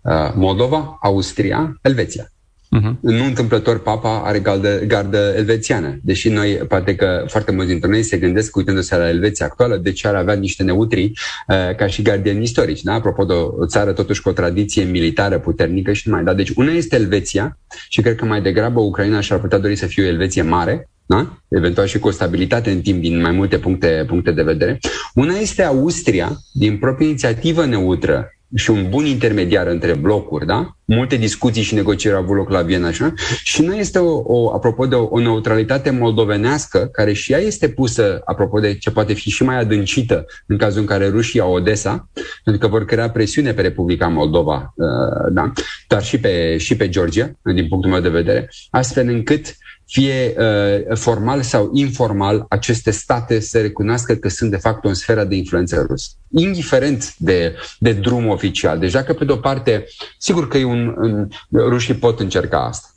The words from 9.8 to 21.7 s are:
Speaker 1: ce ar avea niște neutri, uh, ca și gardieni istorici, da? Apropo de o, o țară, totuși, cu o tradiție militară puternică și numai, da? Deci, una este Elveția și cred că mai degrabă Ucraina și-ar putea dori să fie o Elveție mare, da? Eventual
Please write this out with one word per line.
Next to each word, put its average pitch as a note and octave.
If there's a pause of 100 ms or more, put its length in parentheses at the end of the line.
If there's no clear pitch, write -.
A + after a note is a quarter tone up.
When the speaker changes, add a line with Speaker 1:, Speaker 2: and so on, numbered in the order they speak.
Speaker 1:
ce -
ar G2+
avea F#2+
niște G2
neutri, G2 (440)
uh, F#2
ca G2+
și G2
gardieni G2+
istorici, D3
da? -
Apropo G#2+
de F2+
o, E2+ (140)
o E2
țară, G2+
totuși, F#2+
cu -
o -
tradiție F#2+
militară F2+
puternică F#2
și G#2+
numai, F2
da? F#2
Deci, F#2+
una A#2+
este E3
Elveția G#2 (320)
și -
cred A2+
că A#2
mai G#2+
degrabă G#2+
Ucraina G#2
și-ar G2
putea F#2+
dori G2+
să F#2+
fie F#2+
o F#2
Elveție F2+
mare, F2 (160)
da? - (100)
Eventual F2+